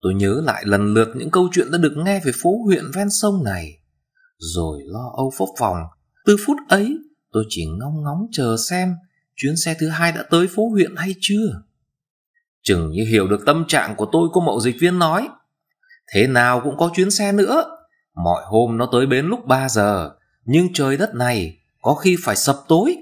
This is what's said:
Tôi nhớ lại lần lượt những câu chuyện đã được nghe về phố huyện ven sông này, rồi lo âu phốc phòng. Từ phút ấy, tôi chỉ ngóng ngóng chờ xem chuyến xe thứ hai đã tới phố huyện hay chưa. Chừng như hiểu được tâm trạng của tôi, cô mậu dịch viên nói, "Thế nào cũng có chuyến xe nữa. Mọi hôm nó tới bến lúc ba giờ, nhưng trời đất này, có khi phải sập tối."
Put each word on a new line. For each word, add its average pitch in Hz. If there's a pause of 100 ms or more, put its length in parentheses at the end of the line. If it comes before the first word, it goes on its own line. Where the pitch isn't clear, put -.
Tôi 92
nhớ 101
lại -
lần 104
lượt 113
những -
câu 180
chuyện 180
đã 170
được 160
nghe 190
về 151 (120)
phố 208
huyện 190 (100)
ven 202
sông 196
này, 85 (580)
rồi 82
lo 110
âu 131
phốc - (100)
phòng. 95 (480)
Từ 208
phút 294 (120)
ấy, 214 (340)
tôi 110
chỉ 85
ngóng 131
ngóng 160
chờ 120 (140)
xem 180 (400)
chuyến 143
xe 160
thứ 156
hai 165
đã 160
tới 170
phố 220
huyện 202
hay 185
chưa. 202 (1000)
Chừng 82
như 101
hiểu 107
được 101
tâm 160
trạng 131
của 107
tôi, 165
cô 180
mậu 123
dịch 120
viên 180
nói, 175 (840)
"Thế 104
nào 123
cũng 139
có 170
chuyến 190
xe 202
nữa. 208 (520)
Mọi 85
hôm 113
nó 123
tới 127
bến 135
lúc 226
ba 135
giờ, 101 (300)
nhưng 160
trời 139
đất 202
này, 117 (260)
có 143
khi 180
phải 107
sập 135 (120)
tối." 220